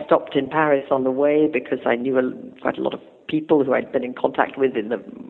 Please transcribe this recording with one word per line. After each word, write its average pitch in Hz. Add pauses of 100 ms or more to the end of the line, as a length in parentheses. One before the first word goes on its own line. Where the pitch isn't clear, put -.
stopped -
in 135
Paris 147
on 135
the 131
way 147
because 127
I 120
knew 131
a, 127 (280)
quite -
a 127
lot 135
of - (260)
people 156
who 127
I'd 120
been 123
in 123
contact -
with 135
in 107
the 110 (300)